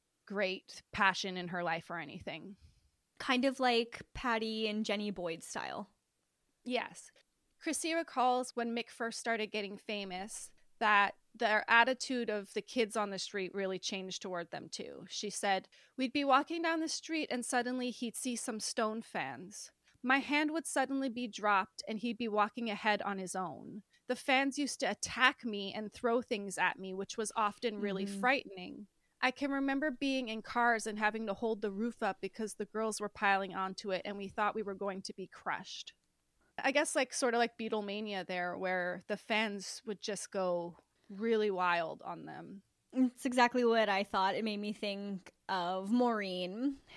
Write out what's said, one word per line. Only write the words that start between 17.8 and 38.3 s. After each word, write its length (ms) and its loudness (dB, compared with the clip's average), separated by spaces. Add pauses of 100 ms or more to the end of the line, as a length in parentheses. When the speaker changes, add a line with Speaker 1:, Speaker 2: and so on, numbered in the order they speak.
Speaker 1:
he'd 260 -4
see 200 -2
some 240 -6
Stone 420 -2
fans. 720 -8 (300)
My 160 4
hand 340 2
would 140 -2
suddenly 420 0
be 180 -4
dropped 600 0
and 100 -2
he'd 200 -2
be 100 0
walking 420 2
ahead 320 2
on 160 -2
his 160 -6
own. 480 -6 (260)
The 80 0
fans 420 2
used 220 -2
to 100 2
attack 540 2
me 280 -4
and 180 -6
throw 300 2
things 380 -2
at 200 2
me, 140 -8
which 240 -6
was 180 -2
often 460 0
really 240 0
Speaker 2:
Mm-hmm. 160 -4
Speaker 1:
frightening. 680 0 (360)
I 80 4
can 200 -2
remember 400 0
being 380 0
in 140 -6
cars 440 2
and 120 -4
having 300 0
to 60 -2
hold 280 0
the 100 -2
roof 300 -2
up 180 0
because 340 -6
the 120 -6
girls 340 -2
were 80 -2
piling 460 2
onto 360 -4
it 140 0
and 140 -4
we 100 -6
thought 260 0
we 80 -2
were 120 -4
going 280 -4
to 120 -12
be 120 -10
crushed." 680 -8 (680)
I 80 4
guess, 240 2
like, 180 2
sort 220 2
of 40 4
like 200 2
Beatlemania 680 -2
there, 320 -2